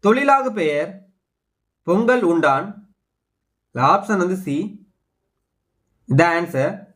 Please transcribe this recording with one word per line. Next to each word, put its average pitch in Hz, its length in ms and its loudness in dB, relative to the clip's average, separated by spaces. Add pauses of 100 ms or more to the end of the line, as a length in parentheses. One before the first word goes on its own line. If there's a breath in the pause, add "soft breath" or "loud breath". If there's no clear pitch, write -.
தொழிலாகு 262 560 2
பெயர் 156 320 -2 (960)
பொங்கல் 226 440 2
உண்டான். 160 360 0 (1300)
ஆப்ஷன் 202 300 0
வந்து 185 220 -2
சி 143 100 -4 (1500)
the 147 180 4 (100)
answer. 147 320 -4 (260)